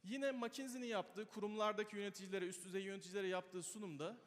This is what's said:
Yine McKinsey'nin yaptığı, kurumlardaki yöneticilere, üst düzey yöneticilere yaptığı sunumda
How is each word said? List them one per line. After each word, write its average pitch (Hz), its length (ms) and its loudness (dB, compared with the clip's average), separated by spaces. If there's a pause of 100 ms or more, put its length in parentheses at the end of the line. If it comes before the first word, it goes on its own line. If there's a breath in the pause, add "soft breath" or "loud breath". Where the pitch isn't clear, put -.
Yine 269 300 2
McKinsey'nin 247 540 -2
yaptığı, 214 380 0
kurumlardaki 208 720 2
yöneticilere, 190 500 0
üst 180 180 -4
düzey 190 180 0
yöneticilere 196 440 -2
yaptığı 180 360 0
sunumda 196 640 -4